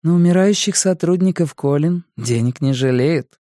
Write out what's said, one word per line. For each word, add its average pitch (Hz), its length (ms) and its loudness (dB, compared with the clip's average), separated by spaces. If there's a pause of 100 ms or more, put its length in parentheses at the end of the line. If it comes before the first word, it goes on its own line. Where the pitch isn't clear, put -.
«На 165 120 2
умирающих 185 600 2
сотрудников 175 800 0
Колин 156 480 -2 (140)
денег 117 420 -2
не 135 140 0
жалеют». 131 720 -2